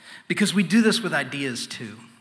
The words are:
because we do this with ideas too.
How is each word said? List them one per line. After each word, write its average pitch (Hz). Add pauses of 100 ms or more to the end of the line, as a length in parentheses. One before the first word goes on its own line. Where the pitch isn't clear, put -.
(280)
because 185
we 202
do 190
this 220
with 170
ideas 139
too. 110 (220)